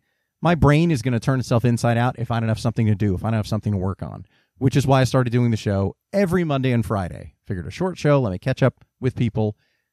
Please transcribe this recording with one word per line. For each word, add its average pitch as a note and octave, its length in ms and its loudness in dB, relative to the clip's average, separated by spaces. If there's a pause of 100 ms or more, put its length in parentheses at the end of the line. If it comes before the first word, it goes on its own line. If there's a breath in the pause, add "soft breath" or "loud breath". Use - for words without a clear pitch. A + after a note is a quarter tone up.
(400)
my E3+ 140 2
brain D3+ 380 4
is B2 100 0
gonna B2 160 0
turn C3 220 0
itself A#2 240 0
inside A#2 320 2
out A#2+ 200 0
if A#2 140 -6
I A#2 80 -4
don't A2+ 100 -2
have A2 120 -2
something A2+ 260 0
to G#2+ 80 2
do, G2 200 0
if F2 100 -6
I G#2+ 40 -4
don't A2+ 100 0
have G#2 100 -4
something G#2+ 240 -4
to G2+ 60 -2
work F#2 260 -6
on," B1 200 -12 (340)
which C3+ 180 0
is C3+ 100 2
why C3+ 140 4
I C3 40 4
started B2 260 0
doing A#2+ 200 2
the A2+ 60 0
show G2 400 -2 (160)
every F#3 320 0
Monday C3+ 260 0
and A#2 160 2
Friday. F2 480 -6 (100)
Figured F2+ 220 -8
a F#2+ 60 -10
short F3+ 260 -6
show, C#3+ 220 2
let A#2 100 -2
me F2+ 80 -6
catch - 240 -4
up - 220 0 (160)
with B2+ 160 -2
people, A2 400 -2 (360)